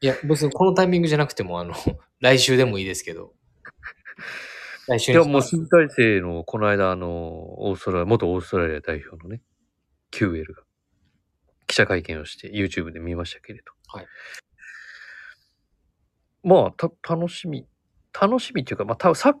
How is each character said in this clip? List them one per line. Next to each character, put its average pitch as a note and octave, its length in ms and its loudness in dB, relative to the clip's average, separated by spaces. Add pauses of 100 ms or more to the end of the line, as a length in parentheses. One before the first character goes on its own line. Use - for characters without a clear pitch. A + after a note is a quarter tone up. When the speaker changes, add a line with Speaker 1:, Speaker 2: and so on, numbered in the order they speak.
Speaker 1:
い C3+ 60 2
や、 C3 160 2
別 D3 240 2
に C#3 40 -2
こ F#3 140 2
の F#3 80 4
タ F#3 120 4
イ - 20 2
ミ F3+ 100 4
ン E3+ 60 4
グ E3 40 2
じ D#3 60 0
ゃ D3+ 60 4
な C#3+ 80 2
く - 60 -10
て G#2 100 -6
も、 F2 160 -8
あ F2 40 -6
の、 E2+ 120 -10 (220)
<laughs> - 220 -20
来 B2+ 200 6
週 B2+ 180 4
で C3 80 6
も G#2 140 -2
い - 20 -4
い F#2+ 40 -6
で F#2 100 -6
す - 80 -10
け E2+ 100 -10
ど。 E2 220 -16 (1500)
来 A#2+ 120 2
週 B2+ 120 0
に B2 80 8
Speaker 2:
い - 20 10
や、 D3+ 60 6
も C#3 120 4
う - 40 4
新 D#3+ 240 -2
体 E3 240 6
制 G#2+ 300 4
の、 E2+ 220 -4
こ - 140 -8
の G#2+ 120 2
間、 G2 220 2
あ F2+ 40 -2
の、 E2+ 680 -8
オ G2+ 120 -2
ー - 20 -10
ス - 100 -12
ト G2 60 -4
ラ F2+ 80 0
リ - 40 2
ア、 - 20 -4
元 F#2+ 260 2
オ F2+ 100 -2
ー - 20 -8
ス - 60 -20
ト G2 80 -2
ラ E2+ 100 0
リ D#2 80 -4
ア D2 40 -8
代 D#2 260 -8
表 D#2+ 160 -20
の E2+ 80 -18
ね、 A#2 140 -14 (680)
キ - 160 -4
ュ F2+ 60 0
ー E2 60 -6
エ D#2 60 -8
ル - 120 -18
が - 80 -20 (1040)
記 - 80 -4
者 G#2+ 100 4
会 F2+ 160 -2
見 D#2+ 180 -10
を D2+ 60 -12
し - 100 -18
て、 - 160 -18
YouTube F#2 400 -4
で E2 80 -14
見 E2+ 160 -8
ま E2+ 100 -6
し - 100 -14
た - 60 -20
け A2 120 -18
れ A#2 80 -20
ど。 - 120 -20 (160)
Speaker 1:
は - 120 -16
い。 - 60 -20 (2250)
Speaker 2:
ま F3 260 6
あ、 - 40 -6
た-、 - 180 -4 (260)
楽 E3+ 140 -4
し - 180 -14
み。 C3 200 -10 (520)
楽 A3 200 2
し - 160 -10
み - 60 -2
っ B2 40 -6
て - 60 -8
い - 40 -6
う - 20 -8
か、 G2+ 80 -4
ま A2+ 80 -2
あ、 - 20 -12
多 F#3 140 2
分 D#3 60 4
サ C#4+ 160 4
ッ C#4+ 80 2